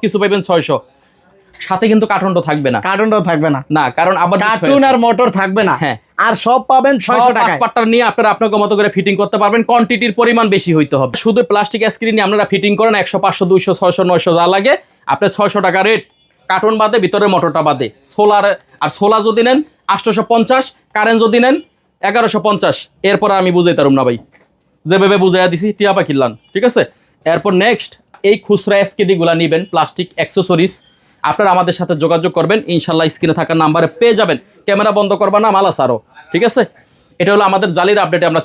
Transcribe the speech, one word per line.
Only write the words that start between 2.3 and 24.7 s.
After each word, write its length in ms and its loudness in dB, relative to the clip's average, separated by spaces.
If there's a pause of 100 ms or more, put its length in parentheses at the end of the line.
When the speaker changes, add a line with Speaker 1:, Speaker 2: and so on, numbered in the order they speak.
Speaker 1:
থাকবে 220 -2
না। 100 0
Speaker 2:
কার্টুনটাও 420 0
থাকবে 280 0
না। 100 -2 (100)
Speaker 1:
না, 200 0
কারণ 260 0
আবার 220 0
বিষয় 120 0
Speaker 2:
কার্টুন 340 2
Speaker 1:
আছে। 20 4
Speaker 2:
আর 120 2
মোটর 320 2
থাকবে 340 -2
না। 180 0
Speaker 1:
হ্যাঁ। 140 -2 (200)
Speaker 2:
আর 200 0
সব 240 0 (100)
পাবেন 280 2
ছয়শো 220 0
Speaker 1:
সব 140 2
Speaker 2:
টাকায়। 140 0
Speaker 1:
পাঁচ 120 -2
পাট্টার 280 -2
নিয়ে 220 2
আপনারা 200 0
আপনার 180 0 (140)
মতো 140 0
করে 120 2
ফিটিং 280 -2
করতে 220 -2
পারবেন। 240 0
কোয়ান্টিটির 500 0
পরিমাণ 360 2
বেশি 260 0
হইতে 220 0
হবে। 200 -2
শুধু 260 0
প্লাস্টিক 480 -2
স্ক্রিন 240 -4
নিয়ে 120 0
আপনারা 180 0
ফিটিং 320 0
করেন, 180 2
একশো, 240 -2
পাঁচশো, 260 -2
দুইশো, 300 2
ছয়শো, 300 0
নয়শো 300 0
যা 120 2
লাগে, 280 2 (320)
আপনার 240 0
ছয়শো 300 -2
টাকা 220 0
রেট, 200 0 (460)
কার্টুন 300 0
বাদে, 200 0
ভিতরে 280 0
মোটরটা 360 0
বাদে। 240 -2 (260)
সোলার, 340 2 (340)
আর 180 -4
সোলার 240 2
যদি 200 0
নেন, 160 2 (280)
আটশোশো 420 -2
পঞ্চাশ, 360 2 (300)
কারেন্ট 280 0
যদি 180 2
নেন, 160 2 (460)
এগারোশো 380 0
পঞ্চাশ। 360 -2 (260)
এরপর 280 0
আমি 200 0
বুঝাই 240 2
তারুম 200 2
না 100 2
ভাই, 120 0 (680)